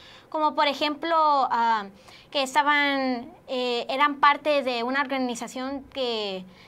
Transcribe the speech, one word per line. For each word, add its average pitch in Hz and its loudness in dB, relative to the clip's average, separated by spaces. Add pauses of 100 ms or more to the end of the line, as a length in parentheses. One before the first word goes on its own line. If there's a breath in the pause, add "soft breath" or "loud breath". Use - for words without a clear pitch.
(300 loud breath)
como 302 0
por 302 2
ejemplo, 294 -2
ah, 240 2 (460 loud breath)
que 294 0
estaban, 277 2 (160)
eh, 247 -4
eran 277 0
parte 285 4
de 247 -2
una 254 -2
organización 262 -4 (100)
que, 214 -4 (240 loud breath)